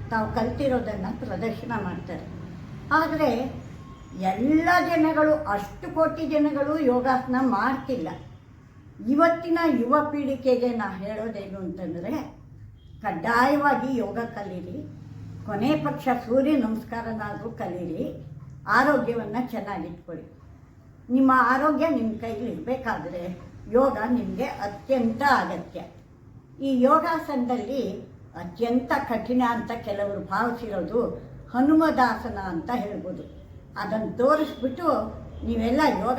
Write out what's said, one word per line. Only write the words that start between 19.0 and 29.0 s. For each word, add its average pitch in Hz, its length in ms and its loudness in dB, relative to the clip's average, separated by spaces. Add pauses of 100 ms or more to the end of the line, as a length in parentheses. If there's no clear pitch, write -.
ಚೆನ್ನಾಗಿಟ್ಕೊಳ್ಳಿ. 175 720 -8 (880)
ನಿಮ್ಮ 262 260 6
ಆರೋಗ್ಯ 262 520 4
ನಿಮ್ಮ 226 300 0
ಕೈಲಿ 226 340 -6
ಇರ್ಬೇಕಾದ್ರೆ 180 840 -6 (320)
ಯೋಗ 254 280 4 (120)
ನಿಮ್ಗೆ 208 340 0
ಅತ್ಯಂತ 233 800 -2
ಅಗತ್ಯ. 190 580 0 (840)
ಈ 262 160 2
ಯೋಗಾಸನದಲ್ಲಿ 262 1200 2 (340)
ಅತ್ಯಂತ 233 580 -2
ಕಠಿಣ 247 560 0